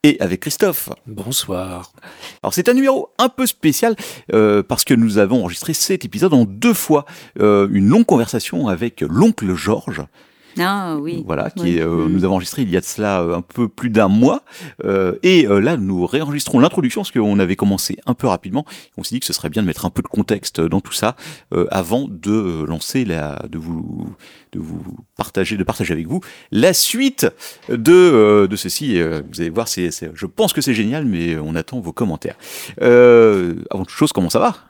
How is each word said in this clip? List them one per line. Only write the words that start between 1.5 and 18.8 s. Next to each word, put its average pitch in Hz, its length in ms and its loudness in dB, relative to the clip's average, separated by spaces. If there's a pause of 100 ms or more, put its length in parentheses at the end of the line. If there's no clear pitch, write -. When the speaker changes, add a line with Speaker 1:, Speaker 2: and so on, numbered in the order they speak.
Speaker 1:
Alors - 100 -2
c'est 180 160 0
un 247 60 4
numéro 269 340 2 (100)
un 254 120 2
peu 254 160 -2
spécial, - 500 0 (380)
euh, 104 280 4
parce - 220 -2
que - 100 2
nous 113 220 2
avons 110 240 4
enregistré 90 320 -6
cet 185 320 -2
épisode 180 300 0
en 120 100 6
deux 110 300 0
fois. 147 320 0 (340)
Euh, 101 320 4
une 98 160 4
longue 220 180 6
conversation 120 600 0
avec 95 320 -4
l'oncle 101 540 0
Georges. 95 480 -4 (580)
Speaker 3:
Ah 185 380 -2
oui. 165 260 -6
Speaker 1:
Voilà, - 260 -4
qui - 120 -10
Speaker 3:
Oui. 87 140 0
Speaker 1:
est, 80 60 0
euh, 82 260 0
Speaker 3:
Mm. 85 40 0
Speaker 1:
nous 92 120 2
avons 95 100 0
enregistré 92 280 -4
il 101 80 -2
y 90 60 0
a 87 40 2
de - 40 -16
cela, 101 360 -4
euh, 85 160 -2
un 87 60 -8
peu 117 260 -4
plus 123 220 -6
d'un 107 180 4
mois. 127 340 4 (420)
Euh, 98 280 0 (100)
et, 175 240 6
euh, 101 140 4
là, 147 160 0
nous 95 280 -2
réenregistrons 143 540 -2
l'introduction 147 440 2
parce - 100 -10
qu'on 104 260 2
avait 95 160 2
commencé 101 520 -2
un 123 80 -2
peu - 120 -4
rapidement. 101 380 -2 (320)